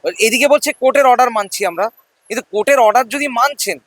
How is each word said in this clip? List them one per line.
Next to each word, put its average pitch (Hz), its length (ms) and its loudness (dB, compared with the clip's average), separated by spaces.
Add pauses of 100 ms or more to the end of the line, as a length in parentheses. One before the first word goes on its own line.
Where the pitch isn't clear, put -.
(180)
এদিকে 233 300 2
বলছে 285 240 0
কোর্টের 262 340 0
অর্ডার 247 240 4
মানছি 202 360 -6
আমরা, 180 240 -4 (380)
কিন্তু 247 220 -6
কোর্টের 214 280 0
অর্ডার 233 300 2
যদি 285 200 -6
মানছেন 240 580 -2